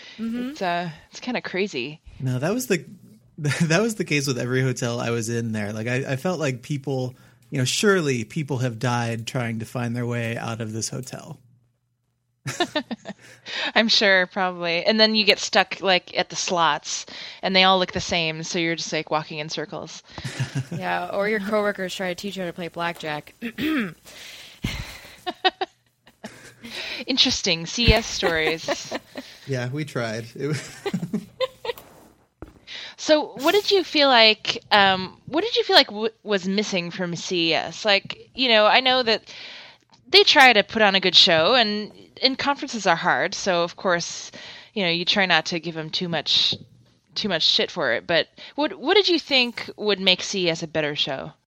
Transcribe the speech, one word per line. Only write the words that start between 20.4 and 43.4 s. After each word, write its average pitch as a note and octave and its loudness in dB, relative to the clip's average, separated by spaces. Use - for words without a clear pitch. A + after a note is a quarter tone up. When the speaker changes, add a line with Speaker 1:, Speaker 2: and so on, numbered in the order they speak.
Speaker 1:
Yeah, F3 -4
or G3+ -2
your A3 0
coworkers G3+ -2
try F#3 -6
to F3 -6
teach F#3+ -10
you F#3+ -8
how F3+ -6
to E3+ -8
play F3 -8
blackjack. E3 -6
<clears throat> A#3 -4
Speaker 2:
Interesting G3+ 0
C A3+ 4
S A3 2
stories. D#3+ -2
<laughs> - -16
Speaker 3:
Yeah, B2 -4
we D3 -6
tried. A2+ -6
It C#3+ -6
was D3 -2
<laughs> - -8
Speaker 2:
So C#4 2
what D4+ 4
did G4+ 2
you G4 4
feel C#4+ 4
like, A3+ 6
um, F#3+ 4
what D#4 0
did A#4+ -2
you A4+ 2
feel F#4+ 4
like C#4 6
w-, G#3+ -4
was G3 -2
missing G3 -2
from E3+ -6
C E3+ 0
E D#3+ 2
S? - -4
Like, - 0
you C4 0
know, G#3+ 6
I G#3+ 6
know B3+ 2
that A3 0
they G4 8
try C4+ 8
to G#3 6
put - -2
on G3 6
a F#3+ 2
good F#3 2
show, E3+ 6
and, G#3+ 0
and C4 2
conferences C4+ -4
are E3+ 6
hard, E3 0
so F3 0